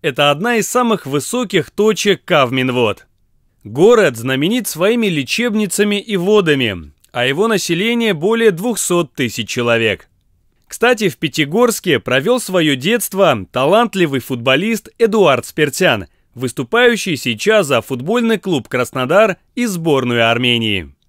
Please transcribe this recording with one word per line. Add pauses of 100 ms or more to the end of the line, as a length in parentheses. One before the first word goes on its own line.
Это
одна
из
самых
высоких
точек
Кавминвод. (560)
Город
знаменит
своими
лечебницами
и
водами, (180)
а
его
население —
более
двухсот
тысяч
человек. (600)
Кстати,
в
Пятигорске
провел
свое
детство (140)
талантливый
футболист
Эдуард
Спиртян, (280)
выступающий
сейчас
за
футбольный
клуб
"Краснодар" (180)
и
сборную
Армении. (140)